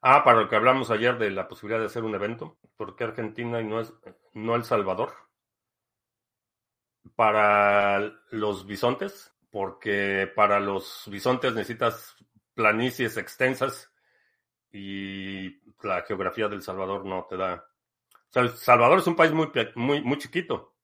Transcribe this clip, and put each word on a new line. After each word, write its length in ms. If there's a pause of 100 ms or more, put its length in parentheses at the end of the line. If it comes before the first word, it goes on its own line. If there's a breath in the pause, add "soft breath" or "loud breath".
Ah, 220
para 180
lo 80
que 60
hablamos 360
ayer 260
de 140
la 160
posibilidad 320
de 80
hacer 160
un 100
evento. 460 (160)
¿Por 200
qué 100
Argentina 560
y 20
no 160
es, 140 (400)
no 220
El 100
Salvador? 480 (2000)
¿Para 840 (320)
los 360
bisontes? 680 (160)
Porque 840
para 240
los 500
bisontes 440
necesitas 640 (380)
planicies 640
extensas 760 (800)
y 880 (220)
la 200
geografía 440
del 140
Salvador 440
no 240
te 80
da. 280 (460)
O 200
sea, 120
El 60
Salvador 500
es 80
un 80
país 160
muy 160
pe-, 280
muy, 260
muy 160
chiquito. 680